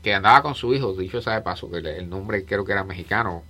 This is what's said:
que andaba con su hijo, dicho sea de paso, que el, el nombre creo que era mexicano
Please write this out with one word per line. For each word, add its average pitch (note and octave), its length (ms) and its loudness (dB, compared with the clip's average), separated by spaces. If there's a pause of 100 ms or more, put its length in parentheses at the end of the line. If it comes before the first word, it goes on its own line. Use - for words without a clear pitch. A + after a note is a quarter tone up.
que G#2 120 2
andaba G#2+ 280 8
con D3 120 -4
su B2 200 0
hijo, C3 200 0
dicho F#2+ 260 -4
sea A#2 140 -2
de A2 80 0
paso, F2+ 280 -6
que E2+ 80 -6
el, D#2+ 80 -6
el E2+ 220 -8
nombre G2 360 -4
creo G2+ 200 -2
que G2 80 -2
era G2 120 0
mexicano F#2 640 -4